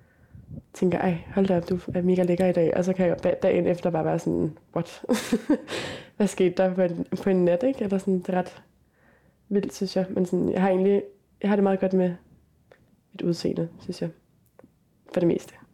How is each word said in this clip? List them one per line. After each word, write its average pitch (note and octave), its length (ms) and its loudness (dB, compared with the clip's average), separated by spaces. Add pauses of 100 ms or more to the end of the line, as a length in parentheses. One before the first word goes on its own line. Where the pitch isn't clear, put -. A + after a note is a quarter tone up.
(720)
tænker, F3+ 260 0
"Ej, F3 200 0 (160)
hold G3 120 2
da F#3 100 2
op, E3+ 120 -2
du F3+ 100 -2 (160)
er F3+ 80 -2
mega F#3 200 4
lækker F3+ 240 2
i F3+ 60 4
dag." E3+ 240 2
Og F3+ 80 2
så F#3 80 0
kan F#3 140 0
jeg E3+ 100 2 (100)
ba-, F3+ 160 0
dagen F3+ 240 2
efter F3 240 0
bare D#3+ 140 0
være D#3+ 140 0
sådan, E3 380 -2 (200)
"What?" - 260 -6 (520)
<laughs> - 640 -8
Hvad G#3 100 2
skete F3+ 360 0
der F#3 120 2
på F#3 80 2
en, F3 240 -2 (160)
på G3+ 80 0
en F#3 140 4
nat, F3 180 2
ikke? C4+ 220 0
Eller G3 140 0
sådan, F#3 200 0
det F3+ 100 -12
er F3+ 100 0
ret - 240 -6 (880)
vildt, G3 260 -2
synes F#3+ 220 -4
jeg. F#3 140 0
Men F#3 160 0
sådan, F3 260 0
jeg F#3 100 0
har G3 60 2
egentlig, F#3+ 340 4 (400)
jeg G3+ 80 2
har G#3 60 4
det G3+ 60 4
meget G3 180 2
godt F#3+ 120 0
med F3+ 220 2 (1000)
mit - 100 -14
udseende, E3+ 460 -2 (120)
synes - 220 -10
jeg. E3+ 80 -4 (1000)
For F3+ 80 0
det F3 60 4
meste. - 280 -2 (200)